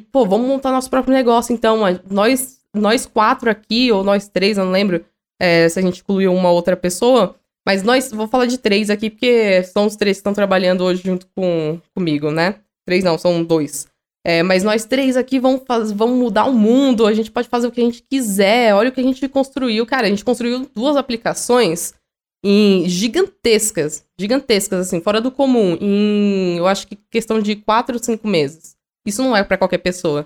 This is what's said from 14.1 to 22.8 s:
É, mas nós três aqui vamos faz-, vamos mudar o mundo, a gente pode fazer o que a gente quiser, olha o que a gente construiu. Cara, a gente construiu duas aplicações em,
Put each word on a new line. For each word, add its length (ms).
É, 180
mas 200
nós 220
três 320
aqui 220
vamos 260
faz-, 260
vamos 260
mudar 280
o 80
mundo, 540
a 60
gente 180
pode 160
fazer 200
o 40
que 100
a 20
gente 260
quiser, 680
olha 140
o 20
que 100
a 20
gente 240
construiu. 580
Cara, 200
a 40
gente 140
construiu 500
duas 220
aplicações 1000
em, 440